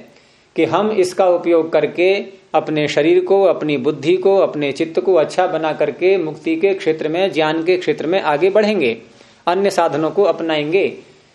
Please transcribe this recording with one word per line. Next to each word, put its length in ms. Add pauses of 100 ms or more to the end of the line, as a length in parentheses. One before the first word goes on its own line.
(560)
कि 100
हम 280
इसका 360
उपयोग 420
करके 420 (400)
अपने 340
शरीर 340
को, 240
अपनी 320
बुद्धि 400
को, 200
अपने 340
चित्त 280
को 160
अच्छा 320
बना 260
करके 460
मुक्ति 360
के 180
क्षेत्र 340
में, 260
ज्ञान 300
के 140
क्षेत्र 300
में 140
आगे 280
बढ़ेंगे, 480 (500)
अन्य 240
साधनों 400
को 140
अपनाएंगे, 720 (380)